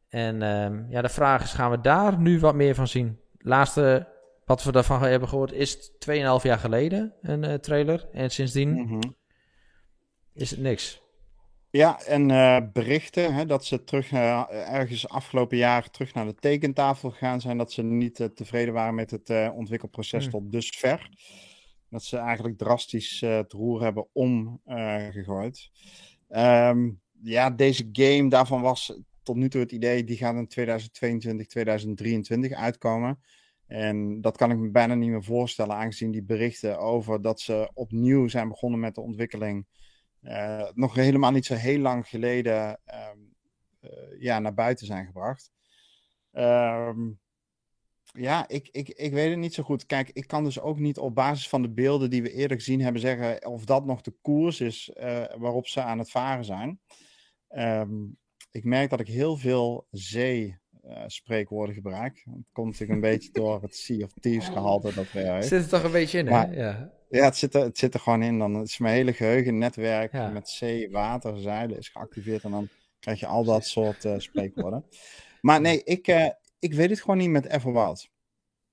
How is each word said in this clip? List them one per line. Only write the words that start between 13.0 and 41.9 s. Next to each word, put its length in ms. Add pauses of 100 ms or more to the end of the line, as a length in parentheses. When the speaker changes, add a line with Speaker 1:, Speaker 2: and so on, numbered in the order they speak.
Speaker 2:
hè, 120
dat 200
ze 180
terug, 280
eh, 320 (300)
ergens 360
afgelopen 480
jaar 320
terug 240
naar 120
de 100
tekentafel 720
gegaan 320
zijn, 160
dat 140
ze 120
niet, 360
eh, 80
tevreden 460
waren 220
met 160
het, 180
eh, 260
ontwikkelproces 680
Speaker 1:
Hmm. 80
Speaker 2:
tot 200
dusver. 580 (800)
Dat 140
ze 140
eigenlijk 400
drastisch, 640
eh, 140
het 160
roer 320
hebben 300
om, 520
eh, 440
gegooid. 600 (600)
Ehm, 600 (340)
ja, 260
deze 420
game, 380
daarvan 320
was 380 (240)
tot 120
nu 140
toe 120
het 100
idee, 320
die 140
gaat 180
in 120
tweeduizend 460
tweeëntwintig, 540
tweeduizend 500
drieëntwintig 540
uitkomen. 680 (480)
En 540
dat 160
kan 140
ik 60
me 120
bijna 240
niet 160
meer 140
voorstellen, 520
aangezien 360
die 120
berichten 560
over 420
dat 180
ze 340
opnieuw 540
zijn 200
begonnen 320
met 160
de 60
ontwikkeling, 640 (560)
eh, 520
nog 220
helemaal 360
niet 140
zo 80
heel 260
lang 280